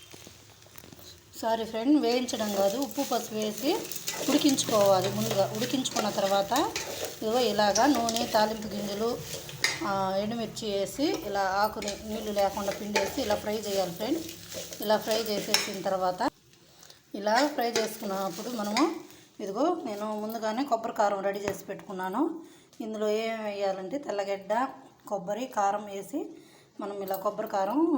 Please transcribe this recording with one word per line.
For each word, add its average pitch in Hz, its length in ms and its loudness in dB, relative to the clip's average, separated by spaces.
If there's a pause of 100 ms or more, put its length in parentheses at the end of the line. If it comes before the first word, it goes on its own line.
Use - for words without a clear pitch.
(1400)
సారీ 226 240 0
ఫ్రెండ్, 240 360 4
వేయించడం 233 540 0
కాదు, 196 220 2
ఉప్పు 269 240 -4
పసుపు 226 340 -2
వేసి 214 380 0 (560)
ఉడికించుకోవాలి. 208 800 4
ముందుగా 202 480 0
ఉడికించుకున్న 247 520 0
తర్వాత 196 640 2 (500)
ఇదిగో 220 180 2
ఇలాగా 208 460 4
నూనె, 233 400 4
తాలింపు 220 420 2
గింజలు, 208 500 -2 (680)
ఆ, 196 320 0
ఎండుమిర్చి 214 560 -2
వేసి 196 340 0 (200)
ఇలా 202 160 0
ఆకుని 202 640 0
నీళ్లు 214 260 -4
లేకుండా 202 400 2
పిండేసి 202 500 -2
ఇలా 208 140 2
ఫ్రై 208 220 -2
చేయాలి 196 340 0
ఫ్రెండ్. 254 280 -2 (640)
ఇలా 214 160 4
ఫ్రై 226 260 0
చేసేసిన 208 580 0
తర్వాత, 185 480 0 (840)
ఇలా 220 320 4
ఫ్రై 247 240 -2
చేసుకున్నప్పుడు 202 760 -2
మనము 240 460 2 (480)
ఇదిగో 277 420 0
నేను 214 340 -6
ముందుగానే 220 440 -2
కొబ్బరి 233 300 0
కారం 202 260 4
రెడీ 196 200 0
చేసి 202 260 -4
పెట్టుకున్నాను. 190 760 -2 (400)
ఇందులో 214 280 -2
ఏం 220 340 0
వేయాలంటే 196 540 -2
తెల్లగడ్డ, 202 720 0 (400)
కొబ్బరి, 202 380 -2
కారం 208 400 2
వేసి 202 440 -6 (500)
మనం 202 240 -6
ఇలా 190 120 -2
కొబ్బరి 208 320 -2
కారం 202 320 2 (180)